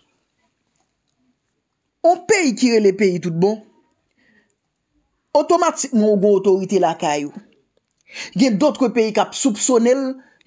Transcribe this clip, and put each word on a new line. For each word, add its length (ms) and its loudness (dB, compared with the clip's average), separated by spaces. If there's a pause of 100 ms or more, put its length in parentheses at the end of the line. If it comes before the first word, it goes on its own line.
(2000)
yon 140 4 (100)
peyi 300 2
ki 160 2
rele 220 4
peyi, 260 0
tout 100 -6
bon, 240 0 (1800)
otomatikman 720 0
ou 100 2
g 80 2
on 80 4
otorite 460 0
lakay 460 -2
ou. 40 -14 (1040)
Gen 240 2
dotre 320 0
peyi 240 -2
k 80 2
ap 140 -10
soupsone 580 0
l. 80 -4 (420)